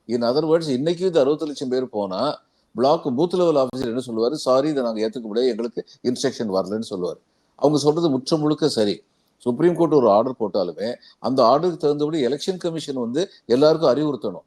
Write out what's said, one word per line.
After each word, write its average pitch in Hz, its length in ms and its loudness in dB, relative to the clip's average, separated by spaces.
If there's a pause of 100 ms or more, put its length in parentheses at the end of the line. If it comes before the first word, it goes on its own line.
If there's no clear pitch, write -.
In 120 140 -2
other 127 220 0
words, 160 240 2
இன்னைக்கு 165 380 -2
இந்த 165 140 2
அறுபது 151 260 2
லட்சம் 143 220 -8
பேர் 127 200 -2
போனா, 104 520 -4 (340)
பிளாக் 147 340 2
பூத் 147 260 -2
லெவல் 170 320 2
ஆபீசர் 123 300 -6
என்ன 127 100 -4
சொல்லுவாரு, 117 260 0
"சாரி, 139 360 0
இதை 143 140 -2
நாங்க 113 260 -2
ஏத்துக்க 117 120 -8
முடியாது, 113 300 -2
எங்களுக்கு 113 360 -6 (160)
இன்ஸ்ட்ரக்ஷன் 120 500 -2
வரலன்னு" 95 380 -2
சொல்லுவாரு. 90 280 -6 (360)
அவங்க 147 240 2
சொல்றது 151 320 2
முற்ற 131 260 -2
முழுக்க 151 320 0
சரி. 107 340 -2 (360)
சுப்ரீம் 139 360 0
கோர்ட் 160 180 2
ஒரு 123 180 6
ஆர்டர் 120 300 4
போட்டாலுமே 95 540 -4 (240)
அந்த 131 240 0
ஆர்டருக்கு 156 340 4
தகுந்தபடி 147 500 0
எலெக்ஷன் 147 320 -4
கமிஷன் 160 360 -6
வந்து 131 340 -4 (180)
எல்லாருக்கும் 151 440 4
அறிவுறுத்தணும். 120 560 -2